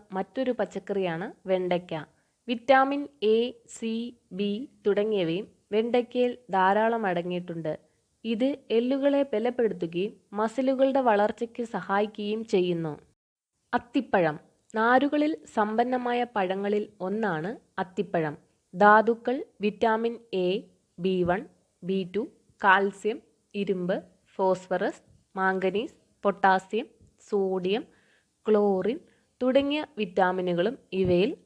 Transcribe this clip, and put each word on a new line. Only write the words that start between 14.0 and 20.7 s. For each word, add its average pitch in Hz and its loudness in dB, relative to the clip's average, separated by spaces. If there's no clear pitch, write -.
നാരുകളിൽ 285 2
സമ്പന്നമായ 240 0
പഴങ്ങളിൽ 202 -2
ഒന്നാണ് 185 -4
അത്തിപ്പഴം. 180 -4
ധാതുക്കൾ 220 4
വിറ്റാമിൻ 220 0
എ, 180 0